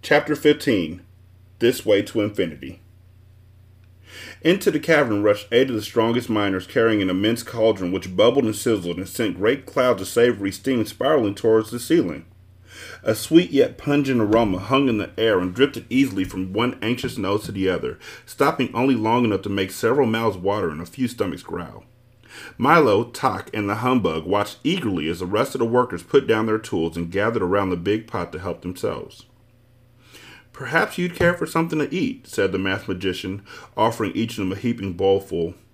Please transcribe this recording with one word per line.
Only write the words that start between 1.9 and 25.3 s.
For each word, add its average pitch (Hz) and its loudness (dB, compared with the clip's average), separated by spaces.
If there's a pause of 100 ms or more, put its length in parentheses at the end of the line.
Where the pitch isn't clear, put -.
to - -2
Infinity. 85 -4 (1600)
Into 190 2
the 151 0
cavern 139 2
rushed 104 2
eight 135 4
of 123 -2
the 107 -2
strongest 117 0
miners 101 0
carrying 113 2
an 95 0
immense 104 0
cauldron 104 0
which 92 -6
bubbled 123 4
and 110 0
sizzled 87 -2
and 92 -8
sent 98 -4
great 120 0
clouds 123 0
of 95 -8
savory 104 2
steam 123 -2
spiraling 120 0
towards 110 2
the 120 -6
ceiling. 110 0 (760)
A 113 0
sweet 165 4
yet 135 2
pungent 143 0
aroma 107 4
hung 127 2
in 113 0
the 98 -4
air 110 2
and 90 -4
drifted 127 0
easily 117 0
from 92 -6
one 117 -2
anxious 117 -4
nose 101 -2
to - -8
the 95 -2
other, 85 -4 (260)
stopping - -2
only 127 2
long 113 0
enough 101 0
to 101 -6
make 98 -2
several 127 2
mouths 110 0
water 95 -2
and 78 -8
a 85 -10
few 127 -4
stomachs 95 -6
growl. 80 -12 (720)
Milo, 123 4
Tok, 117 -4
and 104 -2
the 101 0
humbug 107 0
watched 101 -2
eagerly 113 -2
as 87 -4
the 92 -4
rest 104 -2